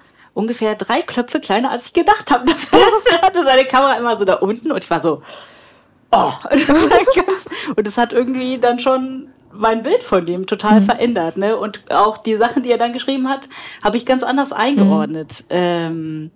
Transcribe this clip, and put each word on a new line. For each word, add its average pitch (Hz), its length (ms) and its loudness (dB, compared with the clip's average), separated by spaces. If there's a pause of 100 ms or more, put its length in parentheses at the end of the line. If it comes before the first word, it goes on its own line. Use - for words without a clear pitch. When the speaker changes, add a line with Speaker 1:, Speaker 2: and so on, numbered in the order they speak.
(320)
Speaker 1:
ungefähr 214 440 -4
drei 269 260 -2
Köpfe 247 380 -6
kleiner, 247 320 -2
als 247 140 -8
ich - 60 -16
gedacht 403 380 2
hab. 247 160 0
Das - 240 0
heißt, 440 400 4
er 339 120 2
hatte 370 200 2
seine 262 220 4
Kamera 262 340 2
immer 233 180 -2
so 196 80 -2
da 185 100 4
unten 226 360 -2
und 202 140 -4
ich - 60 -12
war 160 100 -2
so, 151 220 -2 (880)
„Oh.“ - 260 4
<laughs> - 120 -12
Das 294 180 2
war 311 300 6 (180)
ganz, 381 320 -2 (280)
und 208 80 0
das 208 140 -4
hat 240 140 0
irgendwie 254 460 -2
dann 240 200 2
schon 262 500 -2 (240)
mein 220 300 -2
Bild 381 220 0
von 180 200 0
dem 180 220 -6
total 214 360 4
Speaker 2:
Mhm. - 20 2
Speaker 1:
verändert, 196 520 -2
ne? 208 200 0
Und - 340 -10
auch 208 280 2
die 220 180 -2
Sachen, 240 260 0
die 240 80 -2
er 226 80 2
dann 240 140 -2
geschrieben 262 360 -4
hat, 269 200 -6 (340)
hab 208 140 0
ich 240 100 -6
ganz 254 160 2
anders 269 300 -2
eingeordnet. 196 960 0
Speaker 2:
Mhm. - 80 -2
Speaker 1:
Ähm, 165 800 -2